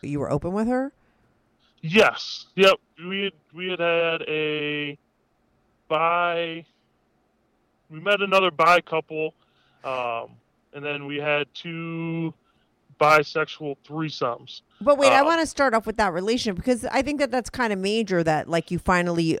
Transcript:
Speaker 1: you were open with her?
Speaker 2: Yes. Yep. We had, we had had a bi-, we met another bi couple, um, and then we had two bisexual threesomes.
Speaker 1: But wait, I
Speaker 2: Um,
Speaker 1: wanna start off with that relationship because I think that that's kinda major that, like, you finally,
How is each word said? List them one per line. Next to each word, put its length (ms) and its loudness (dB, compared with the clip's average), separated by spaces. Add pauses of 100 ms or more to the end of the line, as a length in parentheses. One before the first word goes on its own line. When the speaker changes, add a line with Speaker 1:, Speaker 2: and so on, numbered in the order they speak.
Speaker 1:
you 160 -4
were 120 -4
open 220 -2
with 140 -2
her? 240 -2 (880)
Speaker 2:
Yes. 640 0 (100)
Yep. 200 6 (320)
We 160 -6
had, 100 -4 (200)
we 160 -10
had 100 -6
had 480 0
a 680 -4 (880)
bi-, 800 -2 (1200)
we 100 -16
met 220 2
another 300 4
bi 300 6
couple, 520 -4 (500)
um, 460 -6 (440)
and 120 -12
then 220 -8
we 100 -8
had 360 -2
two 800 -6 (680)
bisexual 760 2 (100)
threesomes. 760 -6 (180)
Speaker 1:
But 180 4
wait, 140 6
I 80 6
Speaker 2:
Um, 60 4
Speaker 1:
wanna 200 2
start 280 0
off 120 0
with 120 -4
that 160 2
relationship 420 -2
because 300 -2
I 160 0
think 180 -4
that 120 -2
that's 180 -4
kinda 260 -2
major 480 0
that, 240 0
like, 240 -2
you 80 -2
finally, 600 2